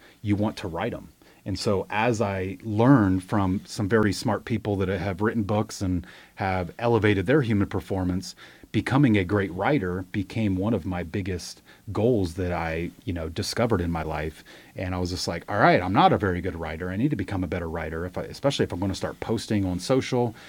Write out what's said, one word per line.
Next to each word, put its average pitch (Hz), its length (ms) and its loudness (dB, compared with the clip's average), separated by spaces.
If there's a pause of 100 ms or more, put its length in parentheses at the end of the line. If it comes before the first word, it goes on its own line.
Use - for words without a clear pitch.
(220)
you 101 140 0
want 107 220 -2
to 107 100 -8
write 90 260 -4
'em. - 140 -12 (380)
And 98 120 -4
so 98 320 0
as 110 320 0
I 98 420 -2
learned 107 600 6
from 98 400 2
some - 240 -4
very 107 240 4
smart 101 320 -2
people 107 340 -2
that 95 120 0
have 98 320 -4
written 110 220 0
books 104 380 -2
and 90 240 -2 (300)
have 92 420 -2
elevated 107 480 4
their 143 160 4
human 104 260 2
performance, 92 680 -4 (360)
becoming 120 460 4
a 95 60 4
great 95 300 0
writer 95 580 0
became 101 440 -2
one 101 180 0
of 90 100 -2
my 90 200 -4
biggest 90 580 -6 (300)
goals 101 440 2
that 90 160 -2
I, 82 380 -4 (140)
you 92 100 -4
know, 80 160 -6
discovered 107 520 -2
in 85 100 -2
my 82 100 -2
life. 78 420 -6 (320)
And 92 200 -4
I 90 40 -4
was 90 120 -2
just - 160 -4
like, 85 200 -6
"All 101 120 -2
right, 143 220 6
I'm 92 120 -2
not 160 200 6
a 104 40 4
very 87 240 0
good 82 140 -4
writer. 82 340 -6
I 92 60 -4
need 135 160 0
to 123 40 0
become 95 280 -4
a 85 40 -2
better 85 220 -4
writer, 80 360 -4
if 90 120 -8
I, 82 60 -4
especially 139 400 -2
if - 80 -2
I'm 90 80 -6
gonna 95 160 -2
start - 240 -6
posting 110 460 -2
on 87 140 -2
social." 123 540 0 (160)